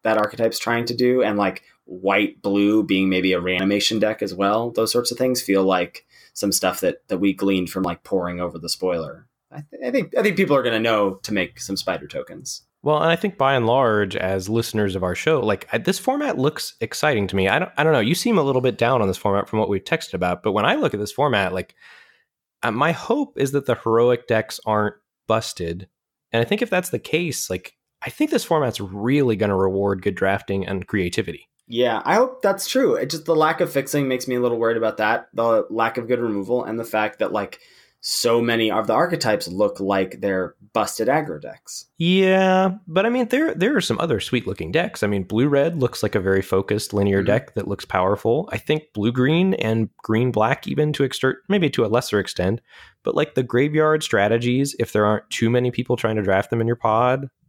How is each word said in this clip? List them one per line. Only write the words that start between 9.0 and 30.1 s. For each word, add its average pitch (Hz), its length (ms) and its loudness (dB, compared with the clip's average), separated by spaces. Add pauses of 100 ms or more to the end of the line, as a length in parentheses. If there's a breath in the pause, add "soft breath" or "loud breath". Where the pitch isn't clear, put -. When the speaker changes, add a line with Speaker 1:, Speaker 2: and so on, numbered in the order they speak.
Speaker 1:
I, 147 200 -14
th-, - 120 -14
I 247 80 -4
think, 240 240 -2
I - 60 2
think 196 160 2
people 147 180 2
are 131 80 2
gonna 117 160 0
know 107 360 2
to - 180 -10
make 92 260 -2
some 98 160 -8
spider 87 320 -4
tokens. - 540 -12 (240)
Speaker 2:
Well, 151 160 2
and 160 100 4
I 165 40 2
think 185 200 -4
by 135 200 2
and 120 100 2
large, 110 500 2
as 92 320 -4
listeners 107 480 -2
of 92 80 -6
our 90 120 -2
show, 156 240 0
like, 107 320 -2
I, - 80 0
this 185 180 -2
format 285 400 -2
looks - 420 -2
exciting 113 480 0
to 92 80 -4
me. 95 120 2
I 107 100 4
don't, 180 200 -4
I 143 60 2
don't 156 100 4
know. 131 60 4
You 113 140 2
seem 226 240 2
a 160 60 4
little 131 180 2
bit 123 160 2
down 120 240 2
on 101 60 2
this 92 100 0
format 101 320 0
from 110 80 -2
what 104 120 2
we've 98 140 -2
texted - 300 -6
about, 90 300 -2
but 107 80 0
when 104 140 0
I 196 100 2
look 302 180 0
at 104 60 -4
this 104 120 -6
format, 107 400 0
like, 92 220 -6 (880 loud breath)
uh, 120 80 -2
my 135 220 0
hope - 480 -2
is 135 140 0
that 139 120 -2
the 123 80 2
heroic 120 540 2
decks 110 400 -2
aren't 107 280 0 (320)
busted. 92 600 -4 (440)
And 117 100 2
I 117 40 0
think 202 160 0
if 233 80 -2
that's 180 220 -2
the 113 80 -2
case, - 500 -4
like, - 240 -8 (300)
I - 80 -8
think 302 180 -2
this 285 140 0
format's 147 360 0
really 110 560 0
gonna 101 220 0
reward 98 460 0
good 101 100 -2